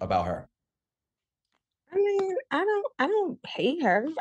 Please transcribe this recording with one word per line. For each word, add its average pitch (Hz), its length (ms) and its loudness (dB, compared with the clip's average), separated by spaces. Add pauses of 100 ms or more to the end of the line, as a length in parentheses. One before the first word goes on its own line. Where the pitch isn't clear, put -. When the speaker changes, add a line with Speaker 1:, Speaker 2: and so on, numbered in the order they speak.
Speaker 1:
about 95 240 0
her? 87 200 -6 (1400)
Speaker 2:
I 359 60 -4
mean, 392 380 2 (160)
I 277 140 0
don't, 415 220 0 (120)
I 254 80 2
don't 381 400 0
hate 285 360 -2
her. 214 240 4 (140)